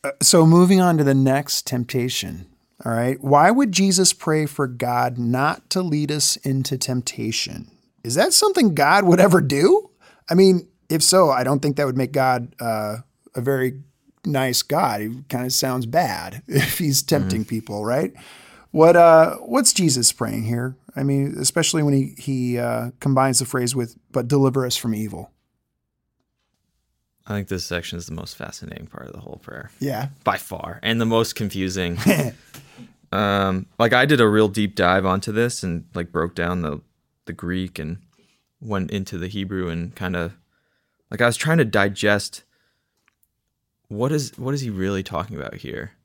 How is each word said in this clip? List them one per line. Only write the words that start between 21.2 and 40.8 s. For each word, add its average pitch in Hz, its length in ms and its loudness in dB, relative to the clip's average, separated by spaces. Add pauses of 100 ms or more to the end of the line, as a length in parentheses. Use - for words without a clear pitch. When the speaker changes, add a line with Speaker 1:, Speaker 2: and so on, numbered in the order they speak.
Speaker 1:
especially 156 440 -2
when 143 100 2
he, 135 240 0
he, 123 400 -4
uh, 120 420 -4
combines 131 400 2
the 127 60 -4
phrase 123 300 -4
with, 120 220 -6 (140)
"But 123 160 -4
deliver 135 380 2
us 120 120 -4
from 113 180 -4
evil." 98 360 -10 (2000)
Speaker 2:
I 107 40 -6
think 101 160 -6
this 92 160 -6
section 87 320 -8
is 85 80 -12
the - 80 -14
most - 240 -12
fascinating - 500 -16
part - 200 -18
of - 60 -18
the - 60 -18
whole - 240 -18
prayer. - 260 -18 (100)
Speaker 1:
Yeah. 123 300 -6 (140)
Speaker 2:
By 95 140 -4
far. - 440 -12
And 113 200 -2
the 113 40 0
most 113 300 0
confusing. 92 720 -4
Speaker 1:
<laughs> - 20 4 (1080)
Speaker 2:
Um, 98 540 -2 (120)
like, 117 140 2
I 127 120 4
did 147 140 2
a 113 80 6
real 107 220 4
deep 104 260 -2
dive 95 300 2
onto 95 260 -2
this 117 320 -4
and, 85 300 -6
like, 87 180 -8
broke 82 240 -4
down 87 260 -4
the, 73 200 -6 (420)
the - 80 -16
Greek 90 480 -8
and 82 200 -10 (600)
went 98 320 -6
into 98 260 -8
the 90 120 -8
Hebrew 95 400 -6
and 85 260 -8
kinda, 87 380 -6 (760)